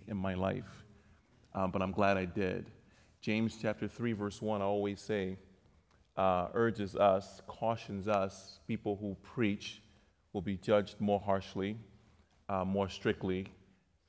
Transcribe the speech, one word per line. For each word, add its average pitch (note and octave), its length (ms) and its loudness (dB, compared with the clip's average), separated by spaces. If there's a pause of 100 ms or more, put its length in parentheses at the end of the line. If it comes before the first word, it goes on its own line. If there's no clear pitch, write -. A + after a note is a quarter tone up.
in A2 100 -4
my F#2 180 -2
life, F#2+ 500 -4 (680)
uh, F#2+ 140 0
but F#2+ 140 0
I'm F#2+ 100 0
glad G2 260 4
I F#2 80 0
did. F#2 440 -2 (520)
James A2 380 0
chapter G#2+ 280 -2
three, A#2 260 -2
verse G#2 260 -4
one, G#2+ 220 0
I G2 40 0
always G2+ 360 0
say, F#2+ 360 -2 (800)
uh, F#2 360 4
urges G#2+ 420 0
us, G2 520 4
cautions A2 600 -4
us, G2 600 -2
people G#2 300 -2
who G2+ 260 -6
preach - 580 -2 (520)
will G2+ 80 -4
be G2 160 -4
judged G#2 420 2
more G2+ 200 2
harshly, G2 580 -2 (720)
uh, F#2+ 160 0
more F#2+ 240 2
strictly F#2+ 580 0 (600)